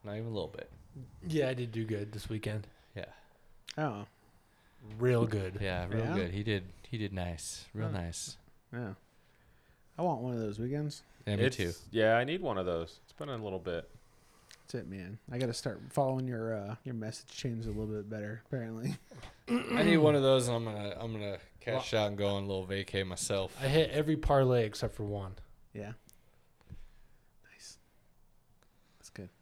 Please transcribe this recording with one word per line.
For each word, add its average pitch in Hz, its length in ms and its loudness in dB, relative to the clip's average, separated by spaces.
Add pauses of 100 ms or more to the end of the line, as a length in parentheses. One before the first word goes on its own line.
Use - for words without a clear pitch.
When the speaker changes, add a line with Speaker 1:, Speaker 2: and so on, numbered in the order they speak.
Speaker 1:
Not 104 120 -8
even 113 120 -4
a 113 60 -6
little 92 220 -2
bit. - 140 -12 (580)
Speaker 2:
Yeah, 151 220 2
I 131 40 0
did 123 180 -4
do 113 140 -2
good 104 260 -4
this 107 160 -10
weekend. 107 400 -4 (280)
Speaker 1:
Yeah. 101 100 -8 (720)
Speaker 3:
Oh. 113 280 -2 (960)
Speaker 2:
Real 120 260 6
good. 98 360 -2
Speaker 1:
Yeah, 90 280 0
real 113 160 0
Speaker 3:
Yeah? 113 100 0
Speaker 1:
good. 90 160 0
He 101 120 -2
did, 104 200 2 (260)
he 117 80 -6
did 101 160 -2
nice. 87 600 -6
Real 107 160 -2
Speaker 3:
Huh. 101 120 -2
Speaker 1:
nice. - 360 -8 (360)
Speaker 3:
Yeah. 120 200 -6 (1040)
I 151 40 -4
want 160 200 0
one 127 120 -2
of 117 60 -2
those 107 200 -2
weekends. 147 440 -2 (220)
Speaker 1:
Yeah, 104 100 2
me 101 80 6
Speaker 4:
It's, - 140 4
Speaker 1:
too. 87 160 0 (180)
Speaker 4:
yeah, 110 240 8
I 120 80 6
need 165 180 -2
one 127 160 0
of 92 80 0
those. 82 380 -2
It's - 100 -20
been 147 160 -10
a 127 80 -4
little 98 220 -4
bit. 87 300 -4 (720)
Speaker 3:
That's - 140 -12 (100)
it, - 40 -12
man. 98 280 -10 (140)
I 120 60 -6
gotta 123 160 0
start 104 280 -6 (100)
following 131 360 2
your, 113 260 -2
uh, 104 300 -4
your 127 120 -6
message 110 340 -8
chains 113 380 -4
a - 20 -2
little 107 160 -2
bit 107 240 -6
better, 107 380 -6
apparently. 117 480 -4 (280)
<laughs> - 260 -18
Speaker 1:
I 240 340 2
need 170 140 8
one 151 180 8
of 143 80 6
those, 131 240 8
and 120 100 2
I'm 117 80 0
gonna, 104 340 -4
I'm 113 140 -4
gonna 101 240 -4 (240)
cash 113 320 -2
Speaker 2:
Well, 107 100 6
Speaker 1:
out 104 60 2
and 101 80 -4
go 101 180 4
on 98 80 0
a 98 40 -4
little 95 200 -2
vacay 98 400 0
myself. 92 540 0
Speaker 2:
I 135 60 2
hit 151 240 6
every 151 260 2
parlay 127 480 6
except 110 280 -4
for 110 100 -6
one. 101 320 -4 (380)
Speaker 3:
Yeah. 104 200 -8 (1600)
Nice. - 260 -20 (1200)
That's - 100 -20
good. 92 200 -12 (120)